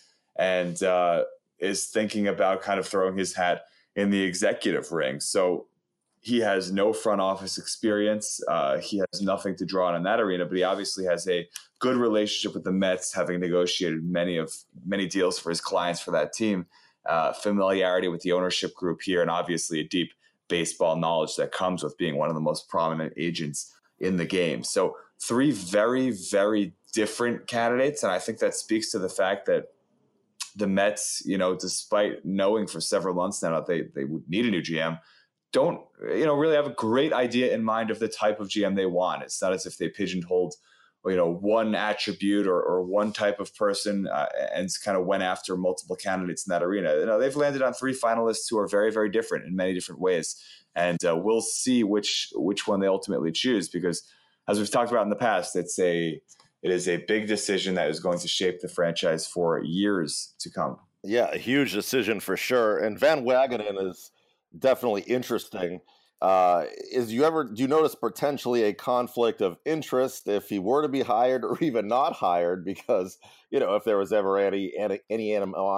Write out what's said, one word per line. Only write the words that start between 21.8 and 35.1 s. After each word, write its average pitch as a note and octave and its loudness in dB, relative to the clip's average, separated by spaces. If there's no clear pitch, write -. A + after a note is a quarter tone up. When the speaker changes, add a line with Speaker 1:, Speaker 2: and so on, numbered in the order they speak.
Speaker 1:
with D2 -6
being D#2 -2
one D2+ 0
of E2 -2
the D#2 -4
most D#2 -2
prominent D#2+ -2
agents D#2+ -6
in F#2 -2
the E2+ 0
game. E2 0
So - 0
three C3 2
very, A2 2
very G2+ 2
different A2+ 0
candidates, B2 0
and G#2+ 2
I F2+ 2
think A2+ -6
that G#2 0
speaks - -2
to A2 -2
the F#2 -2
fact G2 0
that F2 2
the G2+ -2
Mets, G2 0
you F#2+ 0
know, F#2 2
despite F#2 -2
knowing G2 2
for E2 -8
several F2+ 0
months F2+ -2
now F2 -2
that E2 -2
they, E2+ 0
they C#2 -6
would D#2 -6
need G#2 0
a A#2 0
new F2+ 0
G D#2 -2
M, E2 -2